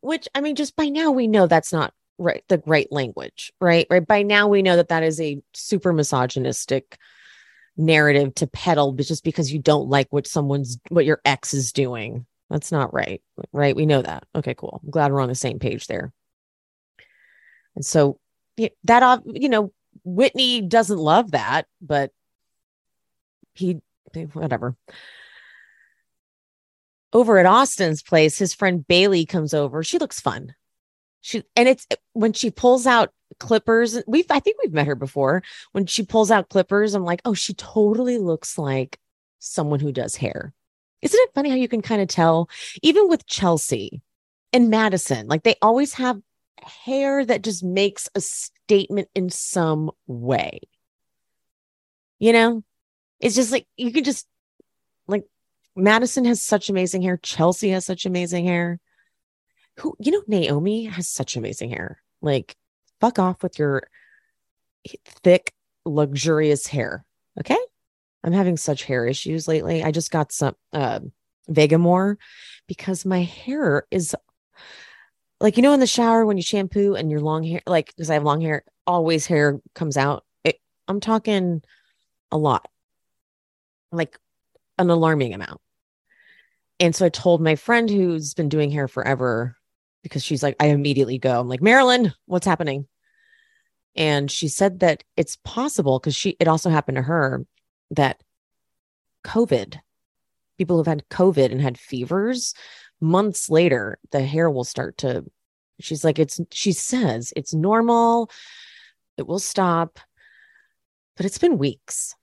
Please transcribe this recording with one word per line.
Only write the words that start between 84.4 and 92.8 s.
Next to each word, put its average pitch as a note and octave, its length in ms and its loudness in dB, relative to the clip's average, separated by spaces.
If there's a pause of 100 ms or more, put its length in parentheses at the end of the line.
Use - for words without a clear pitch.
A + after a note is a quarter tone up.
an F3+ 100 2
alarming D#3+ 460 2
amount. - 260 -14 (1200)
And E3+ 140 2
so F#3 120 0
I - 20 4
told E3+ 320 0
my D#3 160 2
friend A#3 340 0
who's E3+ 440 -2
been D#3+ 140 -2
doing D3 220 0
hair C#3+ 180 -4
forever, B2+ 680 -4 (460)
because - 220 -8
she's C#3+ 180 -4
like, C#3+ 160 -2
I D3+ 80 4
immediately C#3 520 0
go, B2 220 0
I'm B2 80 -4
like, B2+ 140 -6
"Marilyn, B3 500 4 (140)
what's F3+ 200 -4
happening?" D3 420 -2 (1040)